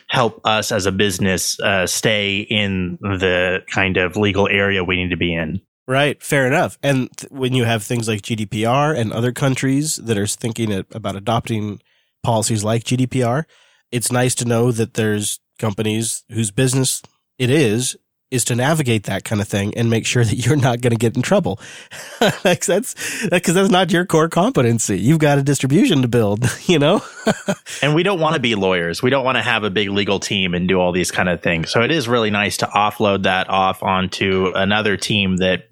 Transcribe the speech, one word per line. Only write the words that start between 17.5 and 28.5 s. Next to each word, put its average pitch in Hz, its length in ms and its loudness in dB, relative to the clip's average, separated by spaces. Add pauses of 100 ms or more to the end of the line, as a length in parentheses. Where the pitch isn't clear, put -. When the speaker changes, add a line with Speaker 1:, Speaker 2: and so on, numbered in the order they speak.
Speaker 2:
is 123 120 0
to 127 120 -2
navigate 123 480 0
that 95 200 -4
kind 107 160 -2
of 101 80 -2
thing 101 300 -2
and 117 100 0
make 113 180 2
sure 123 200 2
that 98 100 0
you're 135 200 0
not 123 260 2
gonna 117 140 2
get 113 200 0
in 127 60 0
trouble. 170 440 0
<laughs> - 40 -18 (720)
Like, 180 220 2
that's, 196 280 0 (360)
that, 175 140 2
'cause 175 100 2
that's 190 160 4
not 180 220 4
your 175 140 2
core 165 240 4
competency. 120 680 2
You've 143 200 4
got 143 180 4
a 139 60 2
distribution 143 580 2
to 127 60 2
build, 110 420 2 (100)
<laughs> - 60 -18
you 170 140 4
know? 156 240 2 (220)
<laughs> - 180 -2 (380)
Speaker 1:
And 147 120 2
we 170 100 2
don't 196 160 -2
wanna 160 200 0
be 120 160 0